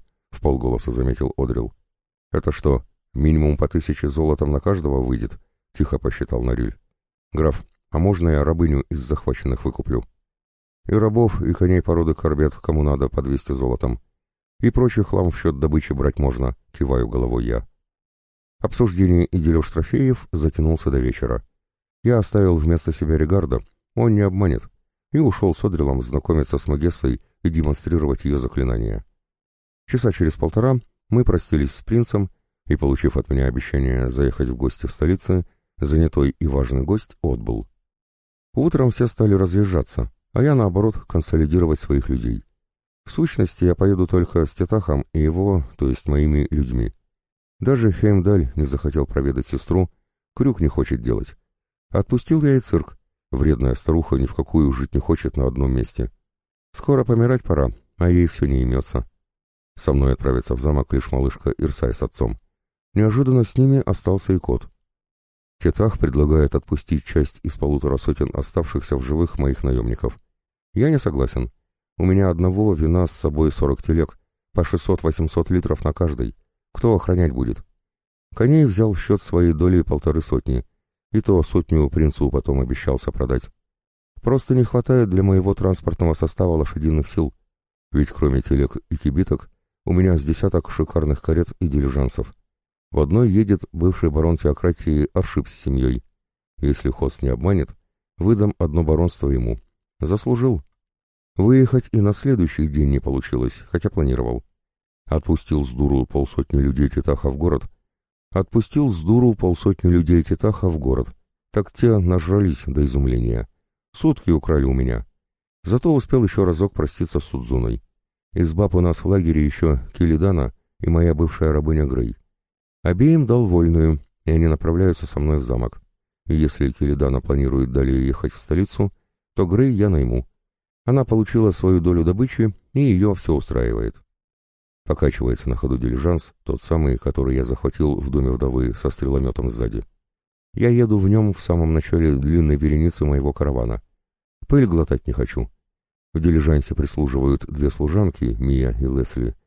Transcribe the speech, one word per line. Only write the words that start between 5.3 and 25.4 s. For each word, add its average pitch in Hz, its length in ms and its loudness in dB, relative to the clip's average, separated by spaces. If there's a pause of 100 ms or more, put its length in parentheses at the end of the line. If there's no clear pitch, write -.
тихо - 240 -2
посчитал 62 440 -4
Нариль. 60 340 -4 (560)
«Граф, 76 340 -2 (240)
а - 80 -4
можно 85 320 2
я 73 140 2
рабыню 80 460 0
из 78 100 -6
захваченных 65 640 -4
выкуплю?» 62 400 -4 (840)
«И 85 60 0
рабов, 107 480 2
и - 120 0
коней 90 280 2
породы 82 320 0
Корбет, 76 420 0
кому 78 280 -2
надо, 69 240 0
по 69 140 -4
двести 69 320 -4
золотом. 62 480 -4 (580)
И 117 100 2
прочий 120 340 2
хлам 92 280 0
в - 80 -10
счет 71 200 -2
добычи 76 340 0
брать 67 260 -2
можно», 64 360 -2 (180)
киваю 64 340 -2
головой 60 380 -4
я. 58 200 -4 (960)
Обсуждение 90 640 2
и 90 140 -4
дележ 80 320 0
трофеев 123 600 -2
затянулся 78 600 0
до 67 80 0
вечера. 60 440 -4 (600)
Я 117 160 2
оставил 95 360 2
вместо 80 360 0
себя 78 260 -2
Регарда, 76 440 0 (340)
он 117 200 2
не 104 60 2
обманет, 92 480 0 (420)
и 147 80 0
ушел 104 340 2